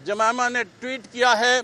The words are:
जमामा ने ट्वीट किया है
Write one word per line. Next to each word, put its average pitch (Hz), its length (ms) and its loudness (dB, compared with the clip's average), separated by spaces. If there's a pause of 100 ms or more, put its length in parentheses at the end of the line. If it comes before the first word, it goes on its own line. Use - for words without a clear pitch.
जमामा 220 480 -2
ने 247 160 -4
ट्वीट 240 440 -12
किया 240 260 2
है 247 300 2